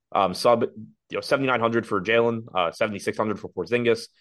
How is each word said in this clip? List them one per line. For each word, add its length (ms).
Um, 200
sub, 300
you 540
know, 20
seventy-nine 400
hundred 260
for 160
Jaylen, 420
uh, 160
seventy-six 460
hundred 240
for 80
Porzingis, 580